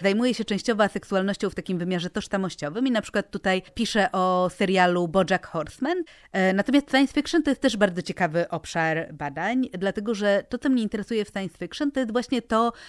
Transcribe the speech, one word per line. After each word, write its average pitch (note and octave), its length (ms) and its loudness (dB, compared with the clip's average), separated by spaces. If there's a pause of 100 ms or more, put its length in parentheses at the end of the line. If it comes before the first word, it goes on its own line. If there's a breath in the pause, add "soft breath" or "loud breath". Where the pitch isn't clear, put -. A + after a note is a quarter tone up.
zajmuję A3 320 2
się A3 100 -4
częściowo G#3+ 400 0
aseksualnością G3 640 -2
w - 40 -14
takim F#3 240 -4
wymiarze F3 320 -2
tożsamościowym F#3+ 760 -4
i C4+ 40 2
na A3 120 2
przykład - 280 -4
tutaj F#3 320 0 (120)
piszę G#3 380 0
o F#3 380 2
serialu F3+ 580 2
BoJack F3+ 380 2
Horseman. C#4+ 560 -4 (300 loud breath)
E, F#3+ 200 2
natomiast B3+ 380 2
science C4+ 220 4
fiction D4+ 300 2
to D4+ 80 0
jest B3+ 100 0
też B3+ 160 2
bardzo F#3+ 260 2
ciekawy E3+ 460 -2
obszar D#3+ 640 -2
badań, E3 540 -4 (100)
dlatego G3+ 360 -2
że G3+ 340 2
to, B3 100 -6
co C#4+ 120 0
mnie B3 120 2
interesuje G#3+ 420 -2
w - 40 -8
science F#3+ 300 -8
fiction, C#4 340 -4
to C4+ 80 0
jest A3+ 120 -2
właśnie A#3+ 300 -2
to A3+ 300 0 (160 loud breath)